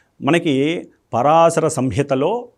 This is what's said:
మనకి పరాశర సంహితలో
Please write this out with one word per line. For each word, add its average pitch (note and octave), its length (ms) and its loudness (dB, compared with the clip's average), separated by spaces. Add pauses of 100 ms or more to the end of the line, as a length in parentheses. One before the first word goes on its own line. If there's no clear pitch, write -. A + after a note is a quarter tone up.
(220)
మనకి D#3 640 0 (260)
పరాశర D#3+ 540 2
సంహితలో C#3+ 880 -2